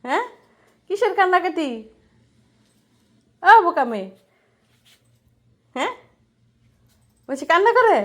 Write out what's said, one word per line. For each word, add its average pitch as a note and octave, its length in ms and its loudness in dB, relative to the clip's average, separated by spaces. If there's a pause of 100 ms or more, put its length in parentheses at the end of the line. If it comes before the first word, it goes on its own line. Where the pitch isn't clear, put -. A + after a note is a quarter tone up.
হ্যাঁ, D#4+ 220 -4 (600)
কিসের G#4+ 320 -2
কান্নাকাটি? F4+ 480 0 (1800)
ও F#4 80 6 (140)
বোকা E4 260 -2
মেয়ে, G3 160 -8 (1700)
হ্যাঁ, D#4 180 -6 (1400)
বলছি C4+ 220 -8
কান্না G4+ 280 2
করে? G#4 260 4